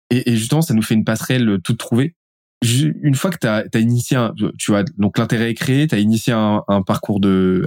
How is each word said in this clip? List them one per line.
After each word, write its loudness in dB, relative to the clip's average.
Et, 0
et 2
justement, 0
ça -2
nous 2
fait -2
une 2
passerelle 0
toute -2
trouvée. -2
Ju-, 0
une 2
fois -2
que -6
t'as, -2
t'as 0
initié 0
un, 0
tu -2
vois, 2
donc 0
l'intérêt 0
est -6
créé, 0
t'as 0
initié 2
un, 0
un 2
parcours -2
de, 2